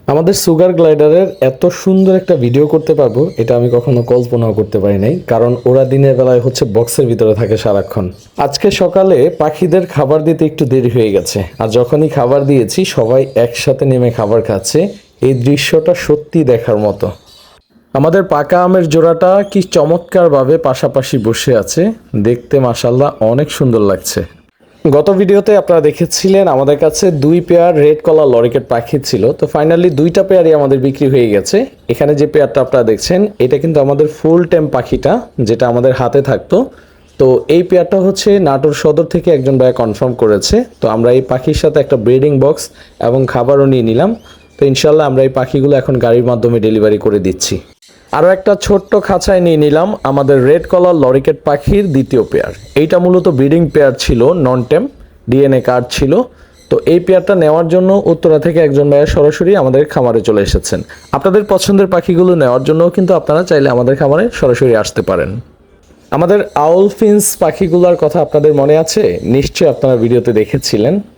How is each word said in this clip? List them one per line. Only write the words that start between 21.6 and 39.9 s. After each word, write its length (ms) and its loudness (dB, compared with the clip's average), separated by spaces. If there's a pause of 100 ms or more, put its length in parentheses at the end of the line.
আছে, 200 -4 (440)
দেখতে 300 -2 (100)
মাশাআল্লাহ 440 0 (220)
অনেক 160 -2 (100)
সুন্দর 340 2
লাগছে। 300 -6 (600)
গত 240 2 (120)
ভিডিওতে 400 2
আপনারা 280 0
দেখেছিলেন 560 0 (100)
আমাদের 300 0
কাছে 200 0 (200)
দুই 140 2 (100)
পেয়ার 240 4 (120)
রেড 220 2
কলার 280 2
লরিকেট 380 0
পাখি 240 -4 (120)
ছিল, 140 -2 (160)
তো 140 -2
finally 380 0 (100)
দুইটা 280 0
পেয়ারই 300 4
আমাদের 280 2
বিক্রি 280 -2
হয়ে 200 2
গেছে। 220 -2 (360)
এখানে 280 0
যে 120 2
পেয়ারটা 320 0
আপনারা 260 0
দেখছেন 300 -2 (240)
এটা 180 0
কিন্তু 220 0
আমাদের 220 0 (120)
ফুল 220 2 (120)
টেম 120 0 (100)
পাখিটা, 380 -2 (360)
যেটা 240 0
আমাদের 280 0
হাতে 200 0 (100)
থাকতো। 260 -2 (640)
তো 80 4 (300)
এই 120 2
পেয়ারটা 380 2
হচ্ছে 240 0 (180)
নাটোর 340 0
সদর 320 2
থেকে 220 -2
একজন 240 0
ভাইয়া 220 2
কনফার্ম 300 -2 (100)